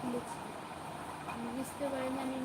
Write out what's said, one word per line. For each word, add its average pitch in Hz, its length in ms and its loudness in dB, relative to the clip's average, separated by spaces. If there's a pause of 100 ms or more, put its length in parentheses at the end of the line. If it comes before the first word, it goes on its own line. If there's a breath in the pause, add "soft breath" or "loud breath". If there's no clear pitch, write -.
খুলেছি, 240 360 2 (920)
আমি 233 240 0
বুঝতে 269 360 0
পারিনি, 262 280 4
আমি 262 240 2